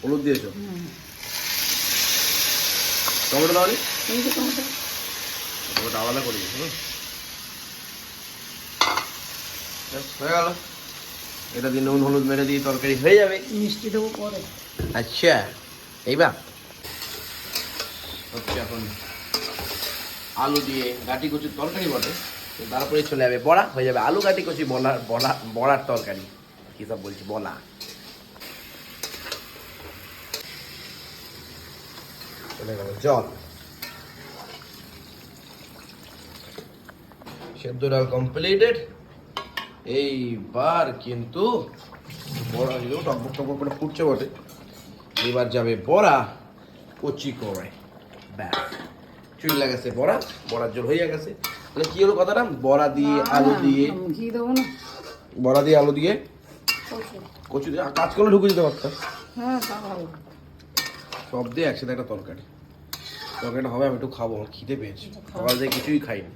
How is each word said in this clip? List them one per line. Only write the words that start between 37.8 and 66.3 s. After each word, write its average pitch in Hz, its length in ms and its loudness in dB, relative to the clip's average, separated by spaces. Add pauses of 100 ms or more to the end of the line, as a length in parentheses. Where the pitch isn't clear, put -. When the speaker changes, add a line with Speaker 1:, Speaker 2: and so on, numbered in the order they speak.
Speaker 1:
ডাল 131 180 4
কমপ্লিটেড। 175 720 4 (1080)
এইবার 131 1080 2
কিন্তু 123 800 -2 (840)
বড়া 127 240 0
এগুলো 123 200 -4
টকবক 127 400 -4
টকবক 139 220 -4
করে 139 120 -2 (100)
ফুটছে 156 240 0
বটে। 135 220 4 (960)
এবার 120 260 2
যাবে 117 260 2 (100)
বড়া 151 400 6 (760)
কচি 143 380 -4
করে। 98 300 -6 (640)
ব্যাস, 98 200 -4 (840)
চুল 151 140 2
লাগাছে 127 340 0
বড়া, 147 300 2 (300)
বড়ার 117 220 -2
জল 120 140 -4
হয়ে 160 220 4
গেছে। 151 260 -4 (400)
তাহলে 156 180 0
কি 175 120 -4
হলো 202 160 8
কথাটা? 208 220 6 (240)
বড়া 143 200 8 (120)
দিয়ে, 143 180 6
Speaker 2:
না, 139 200 2
Speaker 1:
আলু 139 160 10
Speaker 2:
না, 139 120 4
Speaker 1:
দিয়ে। 139 260 8
Speaker 2:
আমি 185 160 -4 (100)
ঘি 226 100 -4 (100)
দেবো 240 220 0
না। 262 60 2 (800)
Speaker 1:
বড়া 131 220 8
দিয়ে, 156 140 10
আলু 143 180 6
দিয়ে? 170 140 4 (800)
Speaker 2:
কচু। 220 260 -10 (360)
Speaker 1:
কচু 139 200 0
দিয়ে, 143 140 0
আর 143 120 -4
কাঁচকলা 196 360 6
ঢুকে 196 160 12
দিতে 175 160 6
পারতাম। - 260 0 (440)
Speaker 2:
হ্যাঁ, 254 220 0 (100)
তা 208 80 -4 (100)
ভালো। 180 180 -6 (1300)
Speaker 1:
সব 123 140 -2 (100)
দিয়ে 160 160 2
একসাথে 127 240 -4
একটা 120 180 -6
তরকারি। - 300 -10 (1000)
তরকারিটা 123 320 -2
হবে, 135 140 2
আমি 123 100 2
একটু 127 180 -4
খাবো, 113 220 -2
আমার 104 160 -8
খিদে - 260 -6
পেয়েছে। 101 260 -10
Speaker 2:
আচ্ছা, - 220 -16
খাও। - 120 -10
Speaker 1:
সকাল 123 200 2
থেকে 131 160 0
কিছুই 147 300 2
খাইনি। 98 300 -8